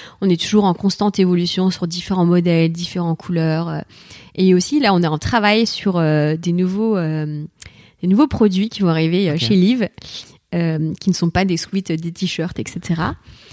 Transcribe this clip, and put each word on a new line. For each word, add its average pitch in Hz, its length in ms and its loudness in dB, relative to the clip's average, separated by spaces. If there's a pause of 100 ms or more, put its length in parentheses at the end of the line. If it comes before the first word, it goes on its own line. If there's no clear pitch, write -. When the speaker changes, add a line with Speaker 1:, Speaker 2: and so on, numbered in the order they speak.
(200)
Speaker 1:
On 196 100 0
est 170 120 2
toujours 208 240 2
en 180 80 4
constante 202 460 -2
évolution 180 520 2
sur 175 160 -4
différents 175 380 -2
modèles, 170 480 4
différentes 170 440 -4
couleurs, 165 520 -2
euh. 156 100 -6 (560)
Et 185 180 4
aussi, 185 280 2
là, 214 120 4
on 180 80 4
est 170 60 2
en 151 100 0
travail 214 480 2
sur, - 300 -2
euh, 156 400 2
des 170 160 -2
nouveaux, 190 460 0
euh, 156 480 -4 (560)
des 180 80 -2
nouveaux 226 180 4
produits 208 400 2
qui 202 140 -8
vont 185 80 2
arriver, 165 400 2
euh, 147 60 0
Speaker 2:
Ok. 160 40 -2
Speaker 1:
chez 208 160 0
Liv, 208 320 2 (680)
euh, 160 460 -2
qui - 120 -4
ne 170 40 0
sont 170 140 -2
pas 180 160 0
des 185 100 0
sweats, 185 400 -6
des 165 160 -6
t-shirts, 175 480 -6
et 107 80 -6
cetera. 170 480 -6 (380)